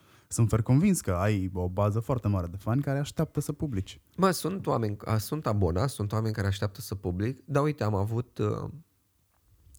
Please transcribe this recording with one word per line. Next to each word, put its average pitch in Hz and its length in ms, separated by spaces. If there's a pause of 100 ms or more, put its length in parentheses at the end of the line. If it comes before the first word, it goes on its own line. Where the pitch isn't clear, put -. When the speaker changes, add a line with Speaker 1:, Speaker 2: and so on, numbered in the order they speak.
(280)
Speaker 1:
sunt 113 220
fer 110 120
convins 160 400
că 101 100
ai 95 420
o 90 160
bază 101 300
foarte 120 280
mare 92 200
de 85 100
fani 113 240
care 139 180
așteaptă 147 400
să 147 140
publici. 120 480 (160)
Speaker 2:
Mă, 185 140
sunt 190 360
oameni, 113 380
a, 110 120
sunt 151 300
abonați, 101 460
sunt 104 180
oameni 110 220
care 104 140
așteaptă 101 340
să - 140
public, 98 500
dar 143 180
uite, 147 200
am 107 120
avut, 113 420
uh, 107 320 (1080)